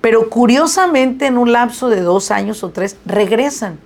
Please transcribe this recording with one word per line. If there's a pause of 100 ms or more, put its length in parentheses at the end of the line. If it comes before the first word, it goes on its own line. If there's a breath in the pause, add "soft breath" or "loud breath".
Pero
curiosamente,
en
un
lapso
de
dos
años
o
tres,
regresan.